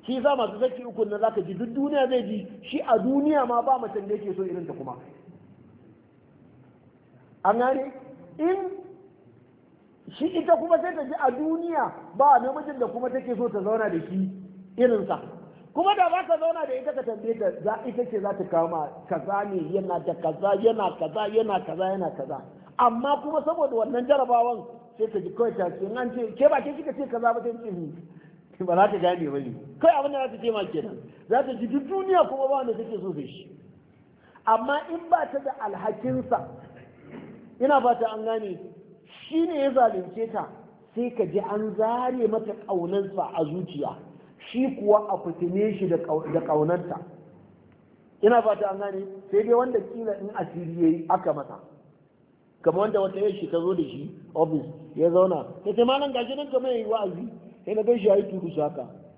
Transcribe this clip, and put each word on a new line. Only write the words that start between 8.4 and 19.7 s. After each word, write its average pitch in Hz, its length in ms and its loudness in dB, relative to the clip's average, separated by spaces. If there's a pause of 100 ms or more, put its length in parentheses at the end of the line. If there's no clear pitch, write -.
shi 277 80 -2 (120)
ita 330 180 6
kuma 330 260 2
sai 349 140 -4
ta 302 80 -4
ji 254 160 -6
a 269 120 4
duniya 311 600 -2 (240)
ba 262 240 8
namijin 277 400 -4
da 233 80 2
kuma 247 220 -4
take 247 280 -4
so 240 120 0
ta 202 100 -2
zauna 214 300 0
da 170 180 0
shi 190 220 0 (480)
irinsa. 220 420 2 (540)
Kuma 392 220 4
da 370 140 6
za 349 180 0
ka 330 100 2
zauna 330 280 0
da 262 80 -6
ita 262 200 -4
ka 262 100 -4
tambaye 220 340 -4
ta, 196 140 0 (120)
za, 220 220 -2
ita 240 240 -2
ce 214 100 -4
za 196 180 -2
ta 190 80 -4
kawo 165 220 2
ma 160 200 -4 (220)
kaza 196 400 -2
ne, 170 240 -4